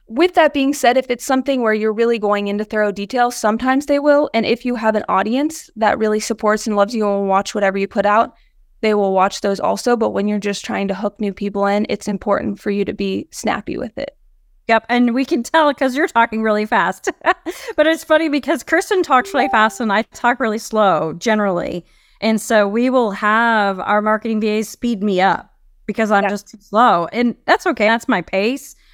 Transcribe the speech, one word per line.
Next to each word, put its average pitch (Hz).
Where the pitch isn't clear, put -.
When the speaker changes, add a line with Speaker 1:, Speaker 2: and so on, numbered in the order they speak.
Speaker 1:
With 330
that 311
being 277
said, 247
if 262
it's 240
something 262
where 220
you're 214
really 233
going 202
into 208
thorough 214
detail, 240
sometimes 254
they 285
will. 294
And 226
if 233
you 247
have 220
an 214
audience 233
that 214
really 214
supports 214
and 214
loves 202
you 214
and 202
will 196
watch 190
whatever 196
you 196
put 202
out, 208
they 214
will 196
watch 190
those 196
also. 202
But 214
when 202
you're 208
just 202
trying 196
to 190
hook 202
new 202
people 196
in, 202
it's -
important 202
for 208
you 202
to 196
be 196
snappy -
with -
it. -
Speaker 2:
Yep. 226
And 240
we 262
can 233
tell 302
'cause 262
you're 302
talking 233
really 214
fast. 190
<laughs> -
But 302
it's 320
funny 311
because 294
Kristen 370
talks 254
really 277
fast 220
and 220
I 220
talk 240
really 220
slow 175
generally. 190
And 220
so 208
we 240
will 247
have 214
our 208
marketing 214
V 214
As 214
speed 226
me 196
up -
because 214
I'm 202
Speaker 1:
Yeah. 196
Speaker 2:
just 202
too -
slow. 202
And 233
that's -
okay. 226
That's 226
my 196
pace. 214